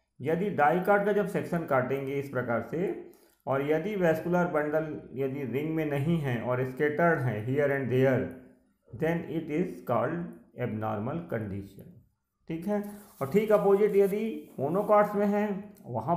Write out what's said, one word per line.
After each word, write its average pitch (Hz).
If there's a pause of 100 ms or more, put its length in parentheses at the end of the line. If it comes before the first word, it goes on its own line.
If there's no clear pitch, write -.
(200)
यदि 170
dicot 180
का 214
जब 202
section 165
काटेंगे 135
इस 135
प्रकार 120
से 185 (560)
और 139
यदि 165
vascular 175
bundle 151 (300)
यदि 131
ring 151
में 160
नहीं 147
है 123
और 127
scattered 151
है 107
here 139
and 127
there, 131 (720)
then 165 (120)
it 147
is 180 (100)
called 127 (480)
abnormal 110
condition, 101 (520)
ठीक 165
है। 202 (360)
और 131
ठीक 214
opposite 196
यदि 202 (340)
monocarts 202
में 202
है, 202 (440)
वहाँ 127